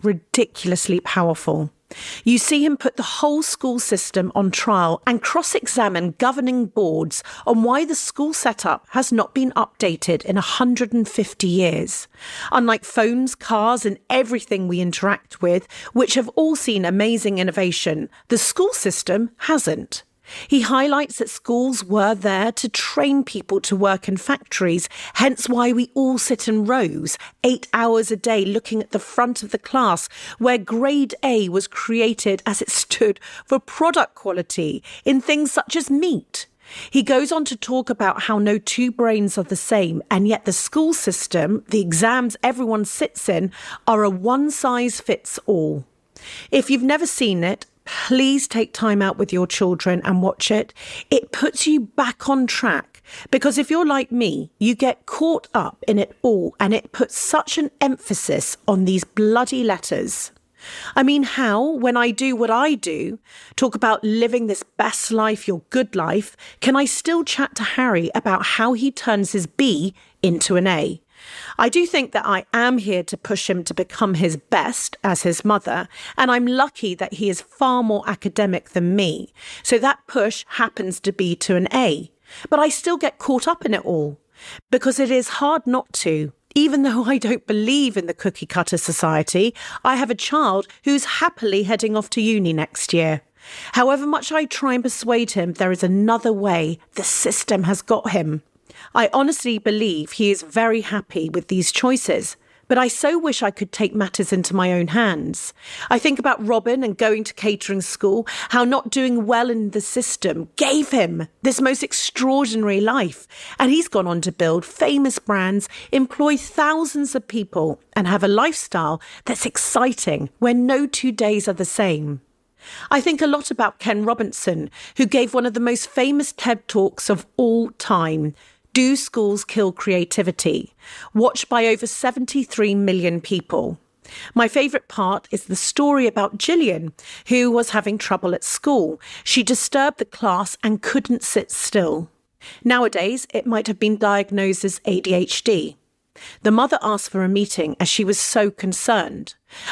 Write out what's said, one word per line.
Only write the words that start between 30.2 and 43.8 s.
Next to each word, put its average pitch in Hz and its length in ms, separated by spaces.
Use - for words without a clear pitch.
where 247 180
grade 254 640
A 220 280
was 190 180
created 220 800
as 208 160
it - 80
stood - 500
for 269 160
product - 540
quality 175 680
in 269 160
things 302 320
such - 240
as 302 140
meat. 294 560
He 180 140
goes 269 280
on 320 140
to 262 100
talk 254 360
about 208 320
how 214 160
no 208 180
two 247 340
brains 220 460
are 190 80
the 185 120
same, 175 540
and 196 160
yet 214 200
the 185 80
school 311 400
system, 185 760
the 214 140
exams 220 600
everyone 233 440
sits - 420
in, 185 240